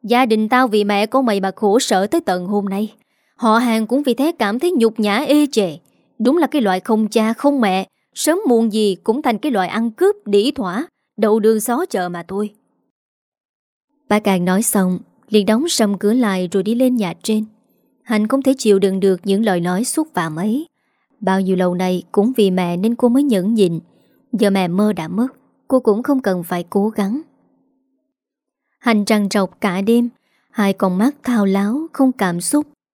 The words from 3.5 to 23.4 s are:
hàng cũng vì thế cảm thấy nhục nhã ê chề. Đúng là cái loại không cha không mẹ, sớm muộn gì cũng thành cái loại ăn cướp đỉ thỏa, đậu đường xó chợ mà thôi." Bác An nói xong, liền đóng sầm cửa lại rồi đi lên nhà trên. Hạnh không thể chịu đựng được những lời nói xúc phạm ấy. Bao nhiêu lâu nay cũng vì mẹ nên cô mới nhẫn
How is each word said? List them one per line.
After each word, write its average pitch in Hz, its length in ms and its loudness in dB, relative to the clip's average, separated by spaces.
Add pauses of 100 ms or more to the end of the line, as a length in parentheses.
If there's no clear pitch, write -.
hàng 226 300 0
cũng 277 160 -2
vì 247 100 0
thế 277 260 0
cảm 220 200 -2
thấy 359 120 0
nhục 226 280 2
nhã 208 180 0
ê 294 340 2
chề. 175 260 -2 (420)
Đúng 262 180 2
là 311 100 2
cái 294 140 -2
loại 190 180 0
không 220 280 -2
cha 220 260 0
không 277 280 0
mẹ, 190 260 0 (280)
sớm 330 320 0
muộn 226 260 2
gì 208 300 0
cũng 233 180 0
thành 233 160 -2
cái 294 140 -4
loại 185 160 -2
ăn 226 240 -4
cướp 392 240 0 (100)
đỉ 208 260 2
thỏa, 220 360 -6 (300)
đậu 220 220 2
đường 220 200 2
xó 254 260 -2
chợ 180 240 -4
mà 175 180 -10
thôi." 202 220 -6 (1600)
Bác 208 140 2
An 185 220 0
nói 185 180 0
xong, 185 360 0 (300)
liền 208 160 2
đóng 226 220 0
sầm 208 300 0
cửa 208 160 0
lại 190 380 0
rồi 196 120 0
đi 214 120 -2
lên 254 200 2
nhà 190 180 -2 (100)
trên. 220 220 -2 (580)
Hạnh 214 240 0
không 269 140 0
thể 269 160 2
chịu 202 220 4
đựng 190 200 0
được 190 240 2
những 202 220 0
lời 180 140 0
nói 180 240 -2
xúc 311 300 -4
phạm 165 220 -4
ấy. 214 320 -4 (520)
Bao 190 220 0
nhiêu 190 140 0
lâu 180 200 0
nay 185 360 -2
cũng 220 260 2
vì 196 140 4
mẹ 175 260 0
nên 220 180 0
cô 240 140 0
mới 262 140 2
nhẫn 214 300 0